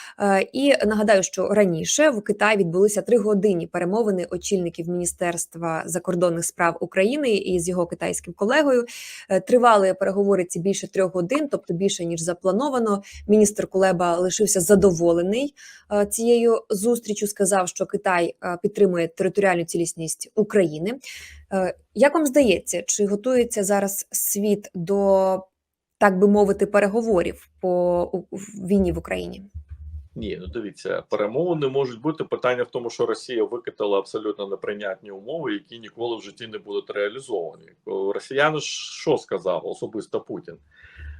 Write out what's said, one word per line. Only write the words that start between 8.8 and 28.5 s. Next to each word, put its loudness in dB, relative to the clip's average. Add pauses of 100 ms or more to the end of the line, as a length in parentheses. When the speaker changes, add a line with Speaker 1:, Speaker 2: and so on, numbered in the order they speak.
Speaker 1:
Е, 2
тривали 6
переговори 2
ці -8
більше -2
трьох 0
годин, -2
тобто -4
більше, -2
ніж -4
заплановано. 0 (260)
Міністр 4
Кулеба 2
лишився 0
задоволений, 4 (380)
е, 2
цією 2
зустрічю, -2
сказав, 0
що -6
Китай, 0 (100)
е, -6
підтримує 2
територіальну 0
цілісність -6
України. 0 (540)
Е, -2 (200)
як 4
вам 2
здається, 2
чи 0
готується 0
зараз -2
світ -2
до... 2 (580)
Так 4
би 6
мовити, 4
переговорів 0 (120)
по 0 (100)
у, -8
в -12